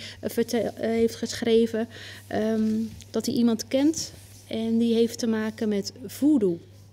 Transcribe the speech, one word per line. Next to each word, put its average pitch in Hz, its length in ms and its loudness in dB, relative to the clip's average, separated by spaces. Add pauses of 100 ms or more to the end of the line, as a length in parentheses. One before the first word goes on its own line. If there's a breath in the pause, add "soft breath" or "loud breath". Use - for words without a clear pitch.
(200 loud breath)
eh, 226 100 -6
vertel-, 233 460 -2
eh, - 140 -4
heeft 226 260 2
geschreven, 226 720 2 (380 loud breath)
ehm, 220 360 0 (480)
dat 226 160 -4
hij 233 80 -2
iemand 233 340 0
kent 285 440 0 (340)
en 226 320 -2
die 233 160 4
heeft 233 240 2
te 240 80 -2
maken 220 420 -2
met 202 240 -2 (140)
voodoo. 208 520 2 (340)